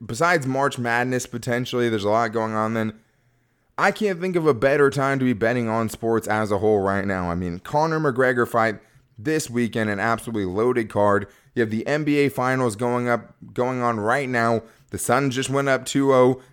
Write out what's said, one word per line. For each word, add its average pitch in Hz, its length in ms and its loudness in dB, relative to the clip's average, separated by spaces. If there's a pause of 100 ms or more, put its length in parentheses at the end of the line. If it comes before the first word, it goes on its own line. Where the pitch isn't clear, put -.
besides 143 420 0
March 135 320 0
Madness, 123 480 0
potentially, 120 640 -2
there's 107 140 -2
a 104 40 0
lot 110 240 2
going 110 220 -2
on 110 180 0
then. 110 260 -4 (800)
I 185 160 2
can't 196 280 -4
think 180 160 -4
of 160 100 0
a 143 80 4
better 139 360 4
time 139 300 -2
to 131 40 2
be 127 100 2
betting 113 340 0
on 113 200 0
sports 113 380 -2
as 107 240 0
a 104 80 0
whole 107 220 4
right 98 260 0
now. 92 240 -2
I 85 60 -2
mean, 90 240 -4
Conor 156 400 -2
McGregor 127 480 2
fight 113 320 0 (360)
this 151 320 -2
weekend, 117 420 0
an 98 100 -4
absolutely 110 460 -2
loaded 113 420 0
card. 101 400 2 (260)
You 120 60 0
have 107 100 0
the 110 160 -4
N 151 160 -2
B 147 160 2
A 139 100 4
Finals 127 460 0
going 120 340 -2
up, 113 260 -2 (180)
going 127 300 -2
on 117 180 0
right 127 280 0
now. 117 340 2 (280)
The - 80 -8
Suns 127 360 0
just 127 160 -4
went 139 180 0
up 127 160 0
two 139 280 2
oh. 127 280 4 (120)